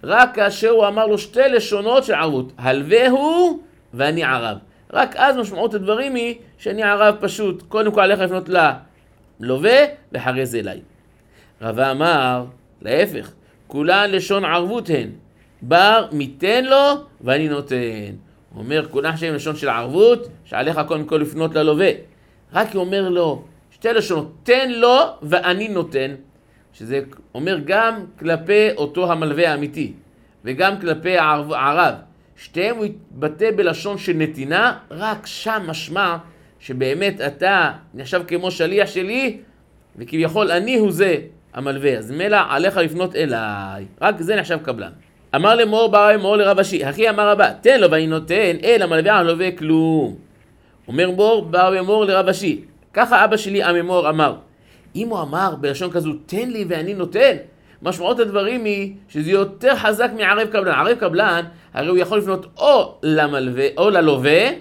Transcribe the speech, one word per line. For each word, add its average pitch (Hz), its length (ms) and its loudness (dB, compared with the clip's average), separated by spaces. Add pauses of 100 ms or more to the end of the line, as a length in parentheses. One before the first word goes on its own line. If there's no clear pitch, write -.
רק 240 300 0
כאשר 214 360 0
הוא 220 160 4
אמר 214 200 0
לו 208 120 0
שתי - 220 -4
לשונות 240 640 0
של 214 100 -2
ערבות, 143 440 -4
"הלווהו 254 1000 2 (340)
ואני 151 300 -2
ערב". 117 320 -2 (360)
רק - 240 0
אז 269 200 4
משמעות 202 380 -4
הדברים 214 400 -2
היא 233 200 -4 (240)
שאני 208 240 -6
ערב 208 380 4
פשוט, 196 480 -4
קודם 214 240 0
כל 214 80 2
עליך 190 200 4
לפנות 185 280 -4 (920)
ללווה, 156 440 4 (280)
ואחרי 127 340 -4
זה 123 120 -4
אליי. 98 220 -8 (840)
רבא 117 260 0
אמר, 131 540 0 (380)
להפך, 147 480 -2 (360)
כולן 185 440 0
לשון 196 340 -2
ערבות 175 460 -2
הן, 120 200 -2 (520)
בר 185 500 4
מתן 151 520 -2
לו 277 300 4 (260)
ואני 143 280 0
נותן. 139 280 -4 (800)
הוא 107 80 -14
אומר, 143 280 -2
כולן 156 260 -2
שהם 160 180 -4
לשון 151 220 -6
של 147 120 -4
ערבות, 156 600 2 (160)
שעליך 156 420 -4
קודם 156 180 -4
כל 156 120 -2
לפנות 156 380 -2
ללווה. 156 360 2 (640)
רק 214 220 -2
הוא 190 60 -2
אומר 190 280 -2
לו, 170 360 -2 (260)
שתי - 220 -4
לשונות, 180 400 -2 (100)
"תן 254 280 2
לו 240 280 6 (240)
ואני 180 460 0
נותן". 156 460 -4 (600)
שזה 123 260 -6 (340)
אומר 165 300 -4
גם 214 400 -2 (140)
כלפי 170 580 2
אותו 170 360 -2
המלווה 160 380 0
האמיתי, 143 420 -6 (520)
וגם 185 360 -2
כלפי 175 380 -2
הערב, 151 340 0
הערב. 143 420 0 (420)
שתיהם 208 400 -4
הוא 220 80 -4
התבטא 165 720 -4
בלשון 190 420 -2
של - 140 -4
נתינה, 156 640 -2 (140)
רק 214 360 -8
שם 220 400 -6
משמע 170 500 -4 (420)
שבאמת 147 640 -4
אתה 165 520 0 (220)
נחשב 139 320 -4
כמו 180 240 -4
שליח 175 380 0
שלי, 214 500 -4 (580)
וכביכול 160 540 -2
אני 202 260 0
הוא 214 160 2
זה 175 240 2 (380)
המלווה, 135 440 -2
אז 110 120 -10
ממילא 196 280 0 (100)
עליך 180 280 0
לפנות 175 400 -2
אליי. 104 680 -4 (160)
רק 196 200 0
זה 180 160 -2
נחשב 170 260 -4
קבלן. 113 280 -8 (440)
אמר 185 200 6
למור 226 340 2
בר 208 260 6
אמור 202 220 0
לרב 202 220 4
אשי, 190 320 0
אחי 220 200 0
אמר 208 180 0
רבא, 202 320 4
תן 254 200 6
לו 175 100 6
ואני 160 160 2
נותן, 165 560 0
אין 226 180 4
למלווה 165 340 2
הלווה 180 380 2
כלום. 160 640 0 (720)
אומר 165 220 0
מור 208 340 2
בר 180 340 2
אמור 208 260 2
לרב 190 240 2
אשי, 185 320 -2 (320)
ככה 233 320 4
אבא 220 120 2
שלי 202 260 -2
הממור 175 460 0
אמר. 156 260 0 (640)
אם 220 120 -6
הוא 208 120 -4
אמר 160 400 -2
בלשון 143 300 -4
כזו, 156 220 -4 (140)
"תן 233 240 -6
לי 220 180 -6
ואני 175 260 -6
נותן", 196 420 2 (460)
משמעות 185 380 -2
הדברים 214 440 -2
היא 196 300 -4 (140)
שזה 151 220 -6
יותר 196 460 2
חזק 220 400 0
מערב 214 320 0
קבלן. 190 260 -2
ערב 160 240 2
קבלן, 175 460 0 (300)
הרי 147 140 -4
הוא 180 100 2
יכול 180 200 0
לפנות 185 280 -4 (100)
או 262 460 2
למלווה, 143 640 0 (100)
או 196 140 4
ללווה 160 580 4 (120)